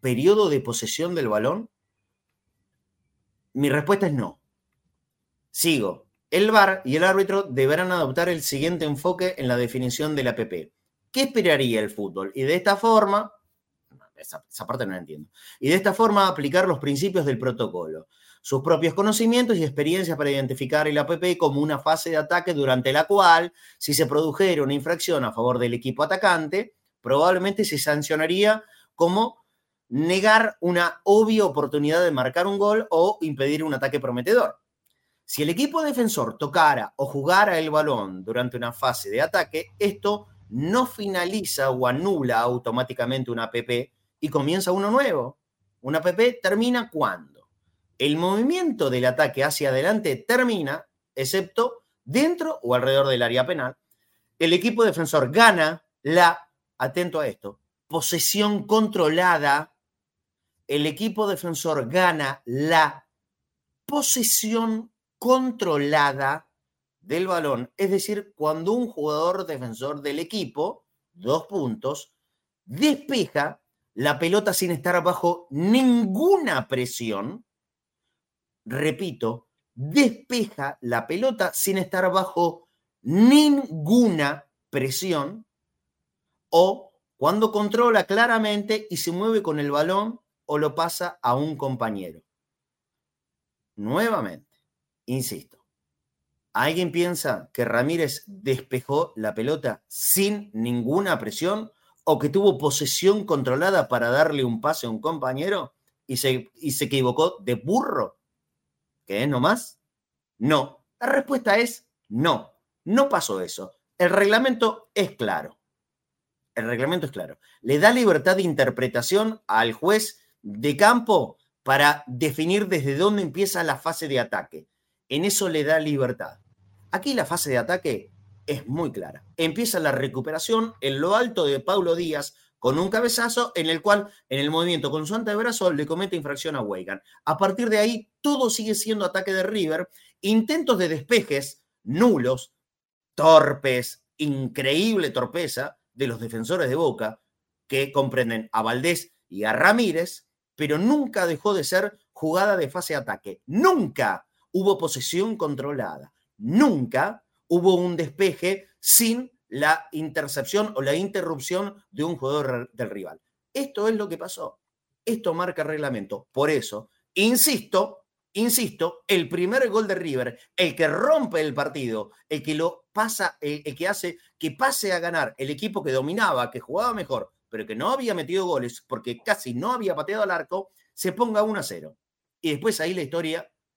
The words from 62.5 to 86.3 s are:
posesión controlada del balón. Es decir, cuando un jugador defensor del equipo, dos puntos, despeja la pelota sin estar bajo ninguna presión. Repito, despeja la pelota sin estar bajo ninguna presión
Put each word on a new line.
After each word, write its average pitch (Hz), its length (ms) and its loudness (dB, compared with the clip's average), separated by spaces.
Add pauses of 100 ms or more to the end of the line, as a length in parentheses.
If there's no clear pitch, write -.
posesión 226 1040 -2 (260)
controlada 151 1300 0 (500)
del 160 260 -2
balón. 147 520 -2
Es 196 120 0
decir, 202 460 -4
cuando 160 360 -2
un 240 160 -2
jugador 160 580 -2
defensor 135 560 -8
del 143 160 -4
equipo, 170 640 -6 (300)
dos 131 320 -2
puntos, 139 640 -6 (540)
despeja 185 960 -2 (320)
la 139 240 0
pelota 190 340 2
sin 175 180 -2
estar 175 320 0
bajo 175 460 0
ninguna 226 1200 2
presión. 123 800 -6 (1200)
Repito, 131 800 -4 (280)
despeja 202 1080 0
la 117 260 -2
pelota 202 480 -2
sin 190 240 -2
estar 185 320 0
bajo 175 580 0 (340)
ninguna 202 1500 4 (220)
presión 147 760 -4 (1040)